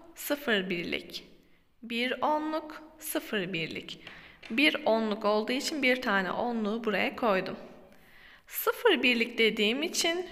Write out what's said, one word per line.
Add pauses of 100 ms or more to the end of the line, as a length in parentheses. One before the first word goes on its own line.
(160)
sıfır
birlik. (560)
Bir
onluk, (160)
sıfır
birlik. (440)
Bir (100)
onluk
olduğu
için
bir
tane
onluğu
buraya
koydum. (920)
Sıfır
birlik
dediğim
için